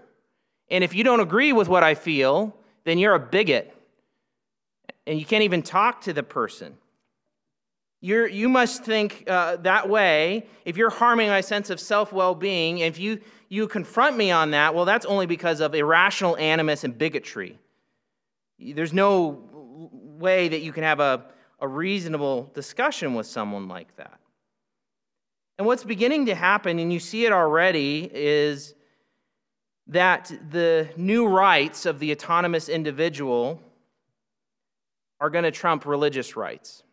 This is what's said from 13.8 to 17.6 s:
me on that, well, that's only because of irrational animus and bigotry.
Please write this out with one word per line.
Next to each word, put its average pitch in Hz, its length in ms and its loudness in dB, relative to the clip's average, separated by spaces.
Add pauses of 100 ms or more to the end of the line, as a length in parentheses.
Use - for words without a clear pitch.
me 214 160 0
on 160 200 2
that, 151 240 4
well, 175 100 0
that's 220 200 0
only 196 200 0
because 170 340 -4
of 151 140 -2
irrational 170 640 2
animus 156 460 0
and 123 140 -8
bigotry. 117 600 -6 (1000)